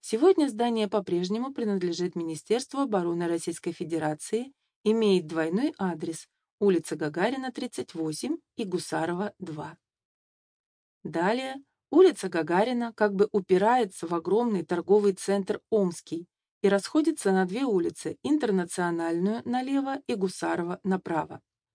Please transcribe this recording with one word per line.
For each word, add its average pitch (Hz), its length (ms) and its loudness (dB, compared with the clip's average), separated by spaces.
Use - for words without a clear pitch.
Сегодня 294 440 4
здание 226 400 0
по-прежнему 196 640 -2
принадлежит 180 640 -2
Министерству 175 640 -4
обороны 175 480 0
Российской 165 420 -4
Федерации, 165 800 -4
имеет 208 460 2
двойной 170 500 0
адрес: 165 480 -4
улица 170 380 2
Гагарина, 196 560 -2
тридцать - 420 -8
восемь 240 440 -4
и 233 80 -4
Гусарова, 175 760 -4
два. 160 400 -12
Далее 214 500 -2
улица 320 380 6
Гагарина 214 680 0
как 208 200 2
бы 196 160 4
упирается 196 800 2
в 170 80 -2
огромный 190 480 0
торговый 196 480 2
центр 196 480 -2
«Омский» 175 560 -2
и 202 60 4
расходится 294 640 0
на 190 140 4
две 190 180 -4
улицы: 175 600 -2
Интернациональную 185 1200 0
налево 269 640 -2
и 240 80 -2
Гусарова 180 680 -4
направо. - 580 -2